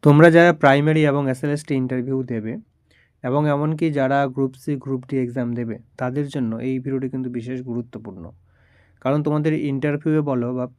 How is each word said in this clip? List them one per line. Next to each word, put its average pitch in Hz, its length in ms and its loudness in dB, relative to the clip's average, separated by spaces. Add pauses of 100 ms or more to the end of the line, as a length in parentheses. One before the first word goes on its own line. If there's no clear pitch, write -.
তোমরা 151 300 8
যারা 170 220 8
প্রাইমারি 151 520 4
এবং 139 260 0
এসএলএসটি 147 440 -4
ইন্টারভিউ 131 480 -4
দেবে 113 340 -6 (680)
এবং 147 260 0
এমনকি 151 420 -2
যারা 139 360 0
গ্রুপ 131 280 -4
সি, 147 200 -6
গ্রুপ 131 320 -8
ডি 135 120 -4
এক্সাম 120 340 -4
দেবে, 117 260 -6 (180)
তাদের 131 300 -4
জন্য 123 280 -4
এই 127 240 -6
ভিডিওটি 135 300 -6
কিন্তু 131 200 -8
বিশেষ 123 320 -8
গুরুত্বপূর্ণ। 110 720 -12 (680)
কারণ 147 220 0
তোমাদের 151 300 0
ইন্টারভিউয়ে 147 680 -2
বলো 123 320 -2
বা 127 140 -6 (120)